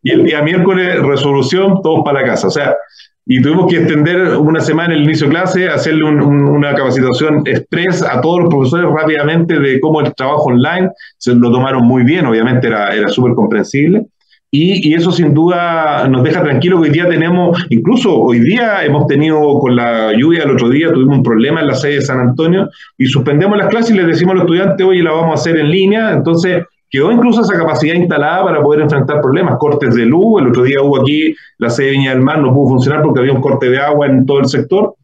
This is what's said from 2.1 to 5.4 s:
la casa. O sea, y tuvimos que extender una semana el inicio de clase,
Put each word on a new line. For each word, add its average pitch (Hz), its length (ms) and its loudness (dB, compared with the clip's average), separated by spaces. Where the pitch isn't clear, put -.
la 123 60 -2
casa. 117 200 -2
O - 20 0
sea, 143 260 -2
y 127 120 2
tuvimos 160 320 2
que 170 60 0
extender 165 600 0
una 156 220 2
semana 160 360 0
el 147 80 0
inicio 151 240 0
de 143 60 2
clase, 180 360 -2